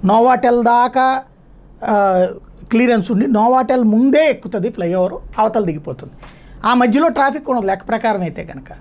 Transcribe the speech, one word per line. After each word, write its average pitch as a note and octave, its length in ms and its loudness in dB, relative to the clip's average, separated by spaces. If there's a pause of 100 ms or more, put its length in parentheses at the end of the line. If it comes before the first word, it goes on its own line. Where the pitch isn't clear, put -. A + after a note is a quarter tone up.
నోవాటెల్ A#3+ 600 2
దాకా, B3+ 580 0 (600)
ఆ, G3 420 2 (440)
క్లియరెన్స్ A#3 400 2
ఉండి A3+ 160 0
నోవాటెల్ B3 580 2
ముందే C4+ 460 2
ఎక్కుతుంది G3 400 -6
ఫ్లైఓవర్, F3+ 420 -2 (260)
అవతల G#3+ 260 0
దిగిపోతుంది. D3+ 480 -8 (520)
ఆ A3+ 100 2
మధ్యలో B3 340 2
ట్రాఫిక్ C#4 420 -2
ఉండదు A#3 160 -2
లెక్క F#3+ 220 -4
ప్రకారం A3 320 -2
అయితే E3 240 -8
కనుక. - 360 -18